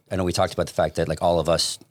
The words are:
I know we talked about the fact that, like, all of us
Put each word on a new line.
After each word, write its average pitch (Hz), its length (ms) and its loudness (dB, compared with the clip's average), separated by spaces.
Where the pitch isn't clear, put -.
I 95 60 -2
know 92 80 0
we 87 80 0
talked 92 200 0
about 87 140 -2
the - 60 -14
fact 80 220 0
that, 82 120 0
like, 80 140 -4
all 87 180 2
of 78 80 0
us - 320 0